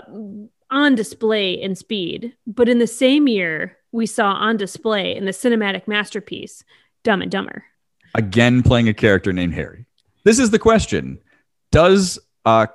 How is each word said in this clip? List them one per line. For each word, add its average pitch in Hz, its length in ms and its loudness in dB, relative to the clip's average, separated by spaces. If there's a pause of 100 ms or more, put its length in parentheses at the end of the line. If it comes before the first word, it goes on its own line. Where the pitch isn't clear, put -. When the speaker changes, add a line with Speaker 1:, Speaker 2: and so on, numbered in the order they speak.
(720)
Speaker 1:
on 277 240 2
display 214 560 -2
in 190 240 -6
Speed, 214 580 -8 (140)
but 233 220 0
in 240 100 2
the 226 80 2
same 277 400 2
year, 180 500 -4 (140)
we 226 140 -4
saw 202 260 -2
on 214 240 -2
display 196 580 -4
in 190 120 -8
the 190 60 -4
cinematic 202 560 -2
masterpiece, - 760 -8 (400)
Dumb 196 180 2
and 185 80 -6
Dumber. - 360 -8 (500)
Speaker 2:
Again, 120 480 2
playing 117 240 4
a 107 60 2
character 98 400 2
named 90 200 -2
Harry. 78 320 -10 (380)
This 220 160 6
is 240 120 2
the 214 80 4
question. 104 600 0 (520)
Does, 180 460 4 (280)
uh, 113 300 4